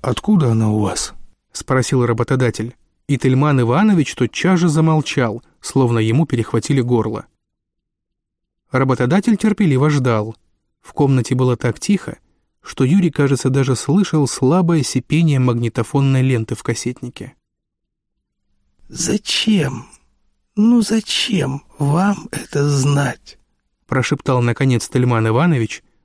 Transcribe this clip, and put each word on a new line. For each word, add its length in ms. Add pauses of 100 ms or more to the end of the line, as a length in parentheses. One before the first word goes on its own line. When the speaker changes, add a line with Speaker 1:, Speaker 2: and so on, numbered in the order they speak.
Speaker 1:
откуда 500
она 200
у 80
вас?» 340 (380)
спросил 540
работодатель. 720 (320)
И 100
Тельман 440
Иванович 540
тотчас 440
же 80
замолчал, 760 (180)
словно 380
ему 260
перехватили 560
горло. 440 (1500)
Работодатель 640
терпеливо 520
ждал. 460 (460)
В 120
комнате 420
было 200
так 240
тихо, 380 (440)
что 220
Юрий, 280
кажется, 380
даже 260
слышал 520
слабое 540
сипение 580
магнитофонной 840
ленты 320
в 80
кассетнике. 720 (1500)
Speaker 2:
«Зачем? 1000 (680)
Ну 260
зачем 800 (140)
вам 540
это 360
знать?» 680 (480)
Speaker 1:
прошептал, 560
наконец, 480
Тельман 380
Иванович, 560 (220)